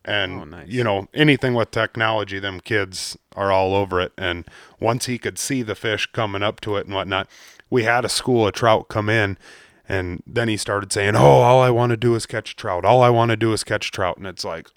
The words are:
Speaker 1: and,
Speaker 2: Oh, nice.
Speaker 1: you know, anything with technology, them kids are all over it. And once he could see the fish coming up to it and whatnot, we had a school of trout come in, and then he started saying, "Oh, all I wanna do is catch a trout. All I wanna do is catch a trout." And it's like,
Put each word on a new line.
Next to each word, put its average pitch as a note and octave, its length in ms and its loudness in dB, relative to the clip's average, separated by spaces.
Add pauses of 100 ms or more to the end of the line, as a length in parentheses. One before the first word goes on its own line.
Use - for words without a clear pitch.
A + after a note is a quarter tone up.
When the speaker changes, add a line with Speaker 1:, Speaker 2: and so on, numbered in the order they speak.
Speaker 1:
and, G2+ 380 -4
Speaker 2:
Oh, - 20 -14
nice. D#2+ 240 -18
Speaker 1:
you A#2+ 160 -2
know, G2+ 300 0
anything C#3 400 2
with A2+ 180 -2
technology, A2 640 -2
them G2 220 -8
kids F#2+ 580 -4 (160)
are G2 160 0
all F#2+ 240 4
over F#2+ 280 0
it. F2+ 160 -4
And F2 260 -4 (360)
once A2+ 260 -2
he B2 120 -4
could F#2+ 220 -8
see C3 220 -4
the G#2+ 120 -6
fish G#2+ 380 -4
coming G2+ 320 -4
up A2 180 -4
to G#2 140 -4
it G2 100 -4
and G2+ 80 -12
whatnot, F#2+ 360 -2 (400)
we B2 140 0
had A#2+ 200 2
a G#2+ 60 -2
school A#2 360 2
of G2 80 0
trout A2 360 2
come G#2+ 200 -2
in, G#2 280 0 (500)
and F2+ 400 -6
then A#2 220 -2
he G#2+ 80 -2
started G2+ 340 -4
saying, G#2 240 0
"Oh, A#2 100 4
all B2+ 360 6
I B2+ 80 4
wanna A#2+ 280 0
do A#2 160 2
is A2+ 120 -4
catch - 260 -10
a - 60 -18
trout. F2+ 260 -4
All B2 180 6
I B2 80 6
wanna A#2 280 2
do A2+ 160 0
is G2+ 100 -4
catch G#2 240 -4
a - 40 -10
trout." F2+ 260 -4
And G2 100 -14
it's F2+ 160 -12
like, E2 340 -10